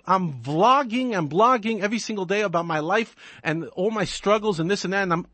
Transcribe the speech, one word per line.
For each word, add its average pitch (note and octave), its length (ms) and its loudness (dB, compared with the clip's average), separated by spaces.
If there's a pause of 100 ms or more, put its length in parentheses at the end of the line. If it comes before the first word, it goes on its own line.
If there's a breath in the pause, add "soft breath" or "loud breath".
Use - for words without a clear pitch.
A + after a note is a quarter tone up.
I'm F3+ 280 2
vlogging A3 840 2
and D#3 100 -2
blogging A3 520 2
every G#3 180 -2
single G3+ 280 -6
day G3+ 160 0
about E3+ 220 0
my E3 140 -2
life F#3+ 380 -2 (260 loud breath)
and D#3+ 280 -4
all F#3+ 200 -2
my G#3+ 140 -2
struggles G#3 560 0
and E3 100 0
this G3+ 140 -2
and F3+ 80 -4
that, G3 100 0
and F3+ 100 0
I'm F3 220 -2